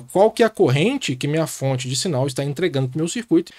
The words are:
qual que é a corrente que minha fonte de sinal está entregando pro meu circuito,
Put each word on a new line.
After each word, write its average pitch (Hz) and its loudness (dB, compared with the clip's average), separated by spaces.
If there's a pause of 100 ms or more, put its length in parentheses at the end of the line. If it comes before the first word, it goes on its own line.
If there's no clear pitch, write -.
(120)
qual 208 4
que 233 2
é - 8
a 220 2
corrente 160 2
que 135 -4
minha 156 0
fonte 131 -4
de 131 -4
sinal 139 -2
está 135 -6
entregando 139 -2
pro 127 -8
meu 160 -2
circuito, 175 0